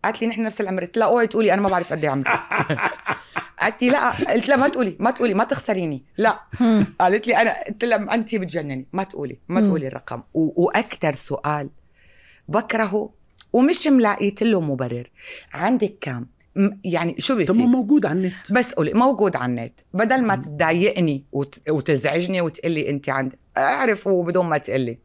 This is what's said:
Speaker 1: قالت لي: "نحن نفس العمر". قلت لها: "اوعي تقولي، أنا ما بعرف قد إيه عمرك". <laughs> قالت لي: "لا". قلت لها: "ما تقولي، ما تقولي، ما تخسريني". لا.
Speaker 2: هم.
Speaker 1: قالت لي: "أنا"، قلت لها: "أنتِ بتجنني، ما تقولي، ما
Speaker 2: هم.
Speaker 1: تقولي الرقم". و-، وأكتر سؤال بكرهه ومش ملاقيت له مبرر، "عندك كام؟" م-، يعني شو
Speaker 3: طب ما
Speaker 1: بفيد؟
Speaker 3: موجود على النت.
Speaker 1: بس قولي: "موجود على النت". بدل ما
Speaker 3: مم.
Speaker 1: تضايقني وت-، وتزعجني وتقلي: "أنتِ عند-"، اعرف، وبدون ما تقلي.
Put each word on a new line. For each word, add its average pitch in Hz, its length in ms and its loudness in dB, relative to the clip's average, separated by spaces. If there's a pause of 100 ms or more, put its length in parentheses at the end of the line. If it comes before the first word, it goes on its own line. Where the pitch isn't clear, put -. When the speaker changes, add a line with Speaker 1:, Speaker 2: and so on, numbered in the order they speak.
Speaker 1:
قالت 220 180 -2
لي: 226 60 0
"نحن 226 140 -4
نفس 220 180 -6
العمر". 185 240 -4
قلت 202 140 -6
لها: 220 100 4
"اوعي 233 180 4
تقولي، 214 280 2
أنا 202 80 0
ما 202 60 2
بعرف 180 240 -2
قد 156 120 -4
إيه 151 60 0
عمرك". 135 160 -2
<laughs> - 1300 -4
قالت 220 220 -2
لي: 247 80 4
"لا". 247 200 2 (220)
قلت - 160 0
لها: 269 80 4
"ما 262 120 4
تقولي، 240 320 -2
ما 226 100 2
تقولي، 233 240 0
ما 208 100 2
تخسريني". 175 600 -4 (140)
لا. 214 220 2 (200)
Speaker 2:
هم. 220 260 4 (140)
Speaker 1:
قالت 202 260 4
لي: 233 100 2
"أنا"، 226 320 0
قلت 208 160 -6
لها: 214 300 0
"أنتِ 226 200 -2
بتجنني، 151 580 -6
ما 190 120 -4
تقولي، 131 340 -10 (100)
ما 226 120 0
Speaker 2:
هم. 214 40 4
Speaker 1:
تقولي 165 220 0
الرقم". - 360 -10 (120)
و-، 160 300 2
وأكتر - 480 -2
سؤال 143 580 -6 (760)
بكرهه 214 600 -2 (420)
ومش 285 340 4
ملاقيت 208 560 4
له 214 180 2
مبرر، 127 500 -4 (440)
"عندك 208 460 0
كام؟" 123 260 -8 (300)
م-، 98 140 2 (140)
يعني 170 340 -2
شو - 160 0
Speaker 3:
طب 214 60 0
ما 160 40 4
Speaker 1:
بفيد؟ 185 120 2 (100)
Speaker 3:
موجود 254 400 4
على 156 120 0
النت. 185 340 -4
Speaker 1:
بس 247 200 2
قولي: 151 200 0
"موجود 214 440 2
على 123 140 -2
النت". 120 300 -8 (140)
بدل 226 280 2
ما 208 140 2
Speaker 3:
مم. 131 60 -8
Speaker 1:
تضايقني 160 920 0
وت-، 139 380 -6
وتزعجني 156 680 0
وتقلي: 160 500 -4
"أنتِ 143 180 -4
عند-"، 135 280 -4 (200)
اعرف، 202 500 0
وبدون 175 400 2
ما 156 120 0
تقلي. 123 460 -4